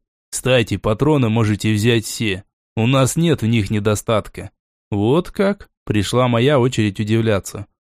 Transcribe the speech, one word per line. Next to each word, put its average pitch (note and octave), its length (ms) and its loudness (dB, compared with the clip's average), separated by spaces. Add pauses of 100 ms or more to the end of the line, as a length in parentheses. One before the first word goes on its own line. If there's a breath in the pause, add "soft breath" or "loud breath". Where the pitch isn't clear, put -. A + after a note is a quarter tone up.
(320)
«Кстати, B2 460 0
патроны C3 500 0
можете A2 460 0
взять A2+ 320 2
все. G2 400 -6 (320)
У A2+ 100 0
нас C3 300 2
нет D#3+ 240 2
в A2 40 -2
них A2 240 2
недостатка». G#2 840 -2 (380)
«Вот A2+ 400 0
как?» G3 400 -4 (160)
Пришла A#2+ 440 0
моя A#2+ 280 2
очередь A#2 400 0
удивляться. G#2+ 720 -2 (200)